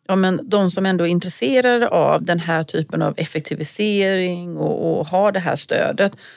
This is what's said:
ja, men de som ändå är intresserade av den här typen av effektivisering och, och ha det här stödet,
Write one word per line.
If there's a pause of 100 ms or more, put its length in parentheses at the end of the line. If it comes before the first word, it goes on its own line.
ja,
men
de
som
ändå
är
intresserade
av
den
här
typen
av
effektivisering
och,
och
ha
det
här
stödet, (200)